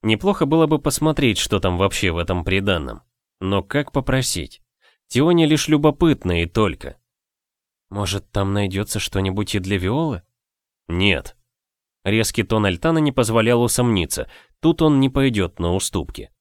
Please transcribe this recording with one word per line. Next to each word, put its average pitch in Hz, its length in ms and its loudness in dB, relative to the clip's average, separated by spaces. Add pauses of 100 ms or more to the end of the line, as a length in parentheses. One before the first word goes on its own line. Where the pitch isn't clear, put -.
Неплохо 151 440 0
было 160 200 4
бы 151 120 0
посмотреть, 143 600 0
что - 200 -2
там 90 180 0
вообще 95 360 0
в 85 60 -2
этом 87 260 -4
приданном. 92 580 -2 (380)
Но 95 240 -2
как 143 260 -4
попросить? 127 720 -4 (460)
Тионе 165 380 4
лишь 147 220 2
любопытно 147 760 2
и 85 40 -2
только. 90 540 -4 (880)
"Может, 98 400 -4
там 98 220 -2
найдется 101 480 -2
что-нибудь 95 540 -4
и 104 40 0
для 95 200 -2
Виолы?" 113 440 -2 (640)
"Нет". 87 500 0 (680)
Резкий 107 380 0
тон 104 240 0
Альтана 160 320 0
не 151 120 2
позволял 117 520 2
усомниться, 113 680 0 (300)
тут 160 220 2
он 151 180 4
не 135 80 4
пойдет 127 500 0
на 87 160 0
уступки. - 560 -6 (100)